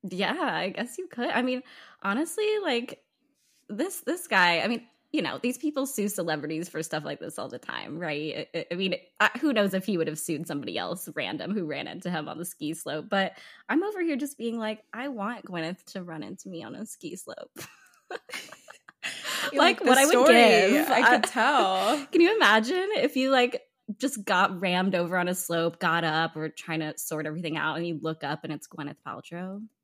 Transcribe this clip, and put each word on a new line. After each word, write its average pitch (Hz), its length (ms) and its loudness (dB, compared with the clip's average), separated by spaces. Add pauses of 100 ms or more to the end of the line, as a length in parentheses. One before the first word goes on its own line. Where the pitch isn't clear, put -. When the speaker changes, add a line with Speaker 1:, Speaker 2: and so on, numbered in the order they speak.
Speaker 1:
Yeah, 190 300 -2
I 202 300 -2
guess - 280 -8
you 370 100 -10
could. 247 220 -6
I 247 120 0
mean, 254 220 -2 (380)
honestly, 320 460 -2 (160)
like, 247 360 -4 (680)
this, 220 340 -4
this 339 260 -4
guy, 175 340 4
I 190 60 0
mean, 233 160 -2 (280)
you 302 100 0
know, 139 200 -4
these 247 160 -2
people 294 280 -2
sue 208 220 -2
celebrities 156 640 -4
for 160 140 -6
stuff 156 200 -4
like 151 160 -8
this - 200 -10
all 131 100 -8
the 123 80 -10
time, 62 400 -10
right? 156 560 -6
I, 170 60 -4
I, - 120 -8
I 175 40 -4
mean, 185 200 0 (240)
I, 214 120 6 (100)
who 294 100 2
knows 202 220 2
if 190 120 -2
he 196 120 0
would 156 100 2
have 156 120 -6
sued 160 280 -4
somebody 143 300 -6
else 104 380 -6
random 127 380 -4
who 190 120 -4
ran 147 220 -6
into 180 240 -8
him 156 180 -4
on - 80 -10
the 170 80 -10
ski 160 280 -8
slope, - 360 -8
but 190 240 0 (340)
I'm 302 160 0
over 415 180 -4
here 330 140 0
just 277 220 -6
being 233 220 -4
like, 214 240 -6 (100)
"I 247 140 -8
want 226 380 -6
Gwyneth 170 380 -6 (100)
to 190 100 -8
run 160 200 -10
into - 240 -14
me 170 160 -10
on 107 120 -12
a 220 100 -12
ski - 320 -12
slope." - 320 -14 (600)
<laughs> - 80 -10 (1300)
Speaker 2:
You 277 60 2
Speaker 1:
Like, 339 200 6
Speaker 2:
like - 0 -
the - 60 -4
Speaker 1:
what 254 120 8
I 269 80 8
would 302 60 4
Speaker 2:
story. 247 220 8
Speaker 1:
give. 233 560 8
Speaker 2:
I 240 120 4
could 240 240 6
Speaker 1:
I - 40 -6
Speaker 2:
tell. 226 760 2
Speaker 1:
<laughs> - 60 -18
Can 302 100 4
you 381 140 6
imagine 277 640 4
if 247 180 2
you, 262 160 2
like, 247 300 2 (360)
just 262 280 -4
got 190 340 2
rammed 185 360 2
over 175 220 0
on 180 120 0
a 180 60 0
slope, 170 440 -2
got 165 240 2
up, 160 320 0
or 156 140 -6
trying 160 320 -6
to 151 160 -6
sort 156 280 -6
everything 156 300 -6
out, 151 220 -2
and 170 100 -4
you 165 140 -4
look 160 240 -6
up 151 180 -6
and 151 80 -8
it's - 160 -10
Gwyneth 147 300 -12 (100)
Paltrow? 185 560 -12 (200)